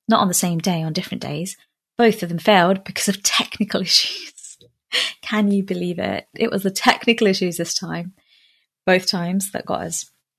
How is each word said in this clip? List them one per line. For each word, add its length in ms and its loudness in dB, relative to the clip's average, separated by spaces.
not 140 4
on 60 4
the 60 0
same 260 0
day, 220 0
on 120 -4
different 280 -6
days, 360 -8
both 260 4
of 60 -6
them 100 -4
failed 460 4
because 240 -4
of 120 -2
technical 600 0
<laughs> 20 0
issues. 760 -2
Can 300 0
you 120 2
believe 360 -4
it? 260 -4
It 140 0
was 140 -2
the 80 0
technical 560 2
issues 300 0
this 160 -4
time, 400 -8
both 180 6
times, 460 -2
that 140 -8
got 160 -4
us. 280 -8